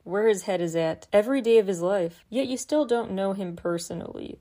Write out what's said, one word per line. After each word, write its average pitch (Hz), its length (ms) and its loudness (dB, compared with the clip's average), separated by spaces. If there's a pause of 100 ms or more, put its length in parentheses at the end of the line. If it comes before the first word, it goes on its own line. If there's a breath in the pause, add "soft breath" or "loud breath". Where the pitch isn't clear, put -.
where 202 240 0
his 196 140 2
head 185 180 -2
is 165 160 -2
at 165 360 -2
every 240 280 4
day 226 180 6
of 202 80 4
his 180 160 -2
life, 180 460 -2
yet 247 180 -2
you 254 100 -6
still 302 280 0
don't 233 260 -2
know 196 220 -2
him 185 240 -6
personally, - 840 -6